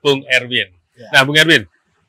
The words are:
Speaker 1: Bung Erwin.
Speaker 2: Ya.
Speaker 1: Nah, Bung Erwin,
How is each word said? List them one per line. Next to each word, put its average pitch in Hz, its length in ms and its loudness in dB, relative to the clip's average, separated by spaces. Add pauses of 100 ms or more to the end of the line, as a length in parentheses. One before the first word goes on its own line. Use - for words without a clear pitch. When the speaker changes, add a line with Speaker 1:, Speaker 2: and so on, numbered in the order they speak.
Speaker 1:
Bung 139 240 -2
Erwin. 123 480 -4 (240)
Speaker 2:
Ya. - 160 -20
Speaker 1:
Nah, 139 80 4
Bung 147 160 0
Erwin, 156 240 2 (460)